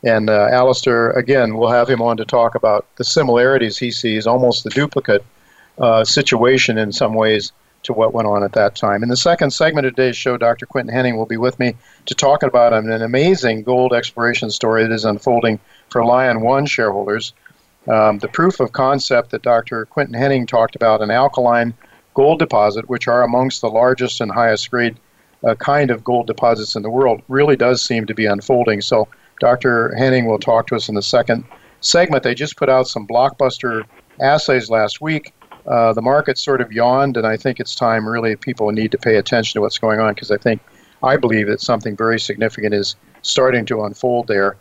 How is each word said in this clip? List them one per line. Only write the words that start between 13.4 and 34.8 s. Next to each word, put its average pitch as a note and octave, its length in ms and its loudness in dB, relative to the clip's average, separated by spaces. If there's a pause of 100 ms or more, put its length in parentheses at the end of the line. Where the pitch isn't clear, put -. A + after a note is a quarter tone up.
gold B2+ 280 2
exploration A#2 600 -2
story A2+ 320 0
that A2+ 80 0
is A2 120 -4
unfolding A2+ 540 0 (300)
for A#2 160 0
Lion A#2+ 380 2
One C3+ 220 2
shareholders. G#2 680 -4 (560)
Um, G#2+ 320 2
the A2+ 80 -8
proof F3 320 0
of A#2+ 100 0
concept C3+ 640 0
that G#2+ 100 -8
Doctor A#2 440 -2
Quentin C3+ 280 -6
Henning B2+ 320 0
talked A2+ 300 0
about, A2 260 2
an G#2 80 -4
alkaline A#2+ 640 0 (400)
gold D3+ 240 4
deposit, A2 500 0
which B2 200 -4
are A#2+ 160 4
amongst B2+ 380 -2
the A#2 60 -2
largest B2 520 0
and A2 100 -4
highest A2 400 0
grade, A#2+ 260 -2 (460)
uh, A2+ 140 0
kind C#3+ 340 0
of A2+ 140 -4
gold A#2+ 240 -2
deposits A2+ 480 -2
in G#2+ 60 -6
the G#2+ 80 -6
world, B2 360 2
really C3+ 300 2
does B2 260 0
seem A2+ 240 -4
to G#2+ 80 -8
be A2 120 -2
unfolding. G#2+ 540 0
So G#2+ 280 0 (300)
Doctor A#2+ 560 0
Henning B2+ 320 2
will G#2+ 140 0
talk A2+ 260 0
to - 80 -4
us A2 140 -6
in G#2+ 80 -4
the G2+ 60 -2
second A#2+ 420 0 (360)
segment. E3+ 440 0
They B2 100 -2
just C#3+ 220 -10
put C#3 120 0
out C3 200 2
some G#2+ 180 -10
blockbuster A#2+ 800 -2 (360)
assays C3+ 480 0
last A2 320 0